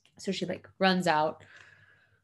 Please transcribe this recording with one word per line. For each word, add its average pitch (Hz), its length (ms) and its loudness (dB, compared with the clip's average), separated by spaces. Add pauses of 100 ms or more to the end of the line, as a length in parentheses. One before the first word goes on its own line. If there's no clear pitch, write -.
(180)
So - 120 -8
she, 185 160 -6
like, - 220 -10 (100)
runs 185 300 2
out, 156 340 0 (800)